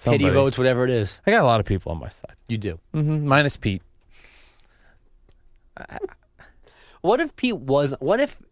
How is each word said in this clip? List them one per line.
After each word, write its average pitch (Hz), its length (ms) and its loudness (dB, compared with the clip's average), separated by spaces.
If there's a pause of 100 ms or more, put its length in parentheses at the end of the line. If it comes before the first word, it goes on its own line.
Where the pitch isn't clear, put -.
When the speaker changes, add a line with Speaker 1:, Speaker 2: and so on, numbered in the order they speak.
(120)
Speaker 1:
Pity 139 120 2
Speaker 2:
somebody. 139 40 2
Speaker 1:
votes, 135 300 2
whatever 127 260 2
it 127 60 0
is. 110 360 -2
Speaker 2:
I 196 40 4
got 220 120 4
a 139 40 4
lot 117 140 4
of 101 60 -4
people 92 260 -4
on 82 60 -6
my 64 120 -12
side. - 240 -20 (140)
Speaker 1:
You 113 100 -6
do. 95 200 -8 (160)
Speaker 2:
Mm-hmm. 151 320 -2
Minus 143 300 2
Pete. 95 260 -4 (3250)
Speaker 1:
What 226 180 2
if 311 160 -6
Pete 240 200 -2
was, 139 440 0
what 202 200 0
if, 285 160 -4 (160)